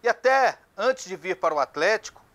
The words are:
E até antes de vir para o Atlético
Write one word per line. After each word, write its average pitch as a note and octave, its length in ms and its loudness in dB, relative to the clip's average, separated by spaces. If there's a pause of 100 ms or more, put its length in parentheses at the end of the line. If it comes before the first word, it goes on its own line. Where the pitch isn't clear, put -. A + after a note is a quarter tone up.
E A#3+ 60 0
até B3+ 500 2 (180)
antes B3+ 280 -2
de F3+ 120 -10
vir E3+ 200 -6
para D#3+ 180 -2
o D3 40 -2
Atlético E3+ 640 -2 (120)